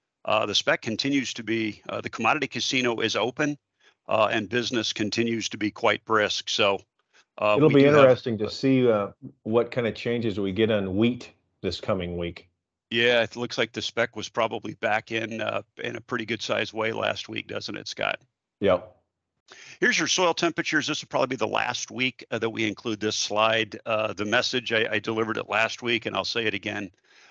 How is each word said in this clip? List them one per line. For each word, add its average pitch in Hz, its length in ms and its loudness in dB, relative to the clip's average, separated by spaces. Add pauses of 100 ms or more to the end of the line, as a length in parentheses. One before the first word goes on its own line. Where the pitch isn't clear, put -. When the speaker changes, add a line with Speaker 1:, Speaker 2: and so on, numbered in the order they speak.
(260)
Speaker 1:
uh, 107 200 2
the 104 80 -4
spec - 280 0
continues 131 520 -2
to 120 80 -10
be, 110 460 -4
uh, 110 120 -4
the 107 100 -10
commodity 135 360 0
casino 120 540 -2
is 110 160 0
open, 143 400 0 (500)
uh, 104 240 4
and 107 180 -2
business 117 440 -2
continues 113 560 -2
to - 80 -8
be 107 140 -2
quite 107 340 0
brisk. 107 460 0
So, 98 300 2 (580)
uh, 104 180 4
Speaker 2:
It'll 147 140 6
Speaker 1:
we 143 60 6
Speaker 2:
be 139 40 10
Speaker 1:
do 139 60 10
have 147 100 8
Speaker 2:
interesting 127 420 6
to 104 120 -4
see, 131 380 4
uh, 104 200 2 (360)
what 113 260 2
kind 120 160 -2
of 104 80 0
changes 117 440 -2
we 98 140 0
get 107 180 4
on 98 260 0
wheat 120 360 2 (300)
this 92 180 -4
coming 87 380 -4
week. 87 320 -8 (400)
Speaker 1:
Yeah, 117 320 4
it 107 120 -4
looks 120 220 -6
like 117 160 -2
the 110 80 -6
spec - 340 -4
was 107 140 -10
probably 110 460 -4
back 110 360 -2
in, 113 300 -6
uh, 107 220 -4 (200)
in 117 140 -6
a 110 60 -10
pretty 117 240 -6
good 110 160 -6
sized 107 320 -2
way 110 180 -2
last 107 380 -4
week, 110 160 -8
doesn't 107 300 -8
it, - 120 -12
Scott? - 320 -4 (400)
Speaker 2:
Yep. 95 340 2 (880)
Speaker 1:
Here's 202 180 2
your 160 100 0
soil 180 260 2
temperatures. 156 540 0
This 151 120 -4
will - 80 -14
probably 131 200 0
be 131 80 -4
the 107 100 0
last 110 440 -4
week, 123 400 -6
uh, 117 100 -4
that 117 100 -2
we 113 180 -4
include 107 320 -6
this 107 160 -2
slide. 110 680 0
Uh, 107 260 -2
the 104 140 -6
message, 120 460 0
I, 113 180 2
I 107 80 -2
delivered 110 400 -2
it - 100 -8
last 110 340 0
week, 117 220 0
and 101 100 -4
I'll 95 120 0
say 117 180 -4
it 104 80 0
again. 101 380 -6 (400)